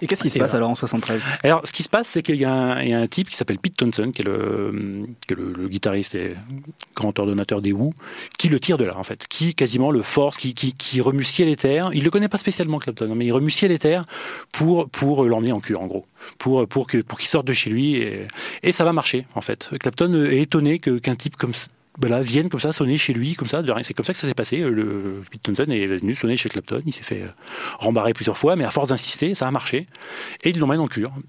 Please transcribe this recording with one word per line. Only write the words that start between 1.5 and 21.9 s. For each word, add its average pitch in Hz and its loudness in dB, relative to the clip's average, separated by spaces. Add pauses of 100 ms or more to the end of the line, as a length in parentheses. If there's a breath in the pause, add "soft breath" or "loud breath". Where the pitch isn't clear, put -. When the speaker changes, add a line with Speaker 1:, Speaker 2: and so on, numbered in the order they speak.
Speaker 2:
ce - -2
qui - -2
se - -6
passe, 226 2
c'est - -2
qu'il 160 0
y 139 2
a 131 2
un, 127 0
il 127 0
y - 2
a 117 2
un 117 2
type - -2
qui - -4
s'appelle 104 -2
Pete - -2
Townshend, 120 0
qui 104 -4
est - 0
le, 104 -4 (220)
qui 120 0
est - -10
le, 92 -6
le 90 -6
guitariste 98 -2
et 90 -4 (640)
grand 104 -2
ordonnateur 101 0
des 101 0
Who, 131 0 (420 loud breath)
qui 170 2
le 143 4
tire 165 2
de 120 4
là, 90 -4
en 95 -8
fait, - -10
qui 160 -2
quasiment 127 2
le 120 4
force, 143 2
qui, 127 -4
qui, 127 -2
qui - -2
remue 135 2
ciel 160 4
et 151 4
terre. 151 2
Il 147 2
le 160 6
connaît 202 2
pas 202 -2
spécialement, 156 -2
Clapton, 110 -4
mais 120 0
il 117 2
remue 143 4
ciel 196 4
et 165 2
terre 170 2 (460 loud breath)
pour, 165 4
pour 139 4
l'emmener 117 4
en 107 -2
cure, 95 -2
en 92 -6
gros, 90 -6 (340 loud breath)
pour, 127 4
pour 131 0
que, 123 2
pour 113 -2
qu'il - -4
sorte 147 0
de 135 0
chez - 0
lui, 139 2
et, 101 -4 (380 loud breath)
et 180 4
ça 175 2
va 170 4
marcher, 131 0
en 107 -6
fait. - -6
Clapton 160 2
est 139 4
étonné 151 2
que, 123 2
qu'un 123 0
type - -8
comme 120 -2
ça, - -8 (300)